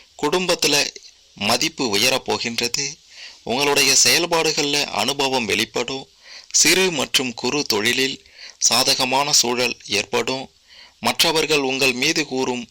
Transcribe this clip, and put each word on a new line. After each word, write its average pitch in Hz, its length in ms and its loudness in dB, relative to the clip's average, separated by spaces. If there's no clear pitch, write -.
குடும்பத்துல 165 520 0
மதிப்பு 123 540 -2
உயரப் 120 360 0
போகின்றது. 120 720 -4
உங்களுடைய 139 600 2
செயல்பாடுகள்ல 151 800 2
அனுபவம் 131 600 -2
வெளிப்படும். 113 640 -4
சிறு 185 380 4
மற்றும் 127 440 -2
குறு 131 300 -2
தொழிலில் 123 520 0
சாதகமான 131 760 2
சூழல் 120 440 0
ஏற்படும். 117 640 -4
மற்றவர்கள் 151 580 0
உங்கள் 135 340 0
மீது 151 320 0
கூறும் 127 460 -4